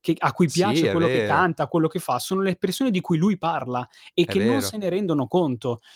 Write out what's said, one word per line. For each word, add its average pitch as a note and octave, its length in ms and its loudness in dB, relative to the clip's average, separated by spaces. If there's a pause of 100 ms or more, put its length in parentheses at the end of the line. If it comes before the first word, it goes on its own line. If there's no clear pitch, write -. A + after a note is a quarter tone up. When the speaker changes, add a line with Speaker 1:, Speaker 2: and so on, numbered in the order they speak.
Speaker 1:
che, E3 140 0
a D#3 140 0
cui E3+ 180 2
Speaker 2:
Sì, - 0 -
Speaker 1:
piace F3 360 2
Speaker 2:
è G#2 100 2
Speaker 1:
quello E3+ 120 2
che B2+ 140 2
Speaker 2:
vero. - 0 -
Speaker 1:
canta, D3+ 440 0
quello D#3+ 220 0
che F3+ 100 -4
fa, B2+ 200 -2
sono F#3+ 240 -4
le F#3+ 140 0
persone G#3 340 -2
di F#3 100 0
cui E3+ 160 -2
lui F#3 220 2
parla B2+ 500 -6 (240)
e F3 140 2
Speaker 2:
È F3+ 80 -6
Speaker 1:
che G3 40 2
non A#3 220 2
Speaker 2:
vero. - 0 -
Speaker 1:
se A3 160 -4
ne G3 140 -2
rendono E3 380 0
conto. B2+ 520 -2 (160)